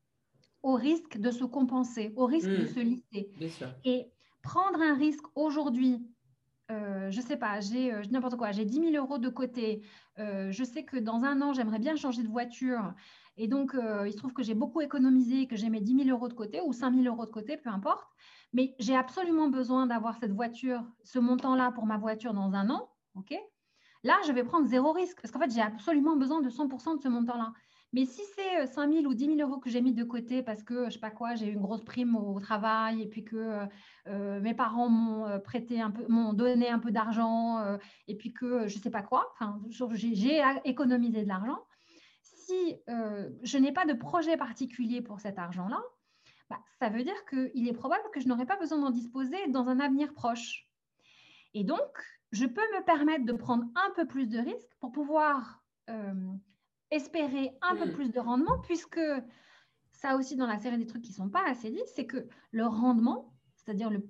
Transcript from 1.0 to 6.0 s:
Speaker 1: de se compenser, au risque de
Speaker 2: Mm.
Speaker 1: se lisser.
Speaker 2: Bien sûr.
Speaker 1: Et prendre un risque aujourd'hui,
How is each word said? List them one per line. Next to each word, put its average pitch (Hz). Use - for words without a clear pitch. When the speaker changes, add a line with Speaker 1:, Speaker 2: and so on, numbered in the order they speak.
Speaker 1:
de 226
se 240
compenser, 247
au 254
risque 240
de 196
Speaker 2:
Mm. -
Speaker 1:
se -
lisser. 233
Speaker 2:
Bien 160
sûr. 131
Speaker 1:
Et 247
prendre 359
un 311
risque 302
aujourd'hui, 269